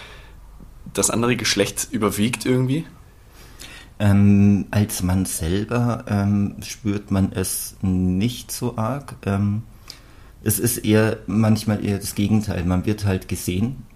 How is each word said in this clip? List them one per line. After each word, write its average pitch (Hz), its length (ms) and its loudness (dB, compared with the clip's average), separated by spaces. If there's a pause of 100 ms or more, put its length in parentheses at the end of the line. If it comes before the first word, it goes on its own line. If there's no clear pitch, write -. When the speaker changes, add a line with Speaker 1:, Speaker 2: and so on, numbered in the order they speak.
(960)
Speaker 1:
das 98 160 0
andere 120 260 0
Geschlecht 101 540 0
überwiegt 104 560 0
irgendwie? 127 400 0 (1120)
Speaker 2:
Ähm, 101 720 6
als 104 320 0
Mann 92 240 2
selber, 110 800 -2
ähm, 101 560 0
spürt - 480 -6
man 98 220 2
es - 500 -6
nicht 92 680 0
so 120 260 -6
arg. 123 380 -6 (100)
Ähm, 101 360 0 (800)
es 104 160 0
ist - 180 0
eher 107 480 2
manchmal 107 580 2
eher 101 140 0
das - 160 -8
Gegenteil. 101 500 0
Man 90 220 0
wird 104 180 -2
halt 95 220 0
gesehen, 98 560 -4 (140)